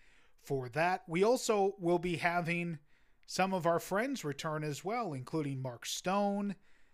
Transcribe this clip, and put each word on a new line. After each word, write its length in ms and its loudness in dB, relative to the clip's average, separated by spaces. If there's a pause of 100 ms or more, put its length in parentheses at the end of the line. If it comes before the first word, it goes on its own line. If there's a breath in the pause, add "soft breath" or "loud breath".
(420 soft breath)
for 280 -4
that. 360 0
We 160 2
also 560 4
will 220 4
be 160 -2
having 640 0 (460 soft breath)
some 280 0
of 120 0
our 120 6
friends 460 -2
return 400 -4
as 200 -4
well, 280 -4
including 500 -4
Mark 240 -8
Stone, 680 0 (380 soft breath)